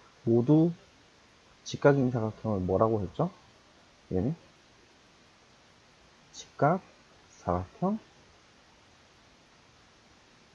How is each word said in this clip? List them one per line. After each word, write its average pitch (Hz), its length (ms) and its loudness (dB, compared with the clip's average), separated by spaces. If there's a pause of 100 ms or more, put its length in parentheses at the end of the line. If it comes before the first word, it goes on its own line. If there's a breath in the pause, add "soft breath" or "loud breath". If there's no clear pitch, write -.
(240 loud breath)
모두 143 480 2 (920)
직각인 139 460 2
사각형을 110 500 -4
뭐라고 104 420 2
했죠? 143 280 -4 (800)
이름이? 104 240 -2 (2000)
직각 - 480 -2 (500)
사각형 92 680 -6 (2500)